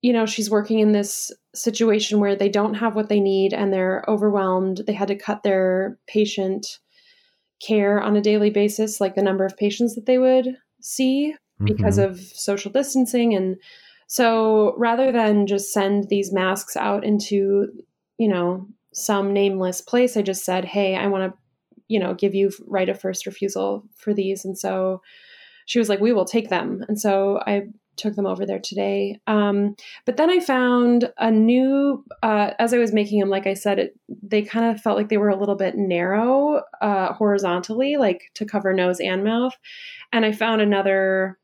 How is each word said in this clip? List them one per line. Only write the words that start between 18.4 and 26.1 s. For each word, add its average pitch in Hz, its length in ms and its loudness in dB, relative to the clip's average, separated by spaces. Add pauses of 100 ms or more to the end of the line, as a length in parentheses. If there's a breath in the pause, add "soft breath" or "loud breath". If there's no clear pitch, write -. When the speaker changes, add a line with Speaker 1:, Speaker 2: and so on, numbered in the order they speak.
Speaker 1:
some 202 400 -2
nameless 190 480 0
place, 247 340 0
I 208 60 0
just 196 240 -4
said, 185 200 -2
"Hey, 190 300 0
I 196 120 -2
wanna, 190 260 -2 (540)
you 220 120 0
know, 185 140 -2
give 190 220 -2
you 196 160 2 (160)
right 185 200 0
of 190 140 -6
first 185 240 -6
refusal 196 580 -4 (120)
for - 180 -4
these." 190 320 -4
And 190 100 -8
so 185 460 -4 (640 loud breath)
she - 140 -2
was 214 100 0
like, 196 120 0
"We 233 120 2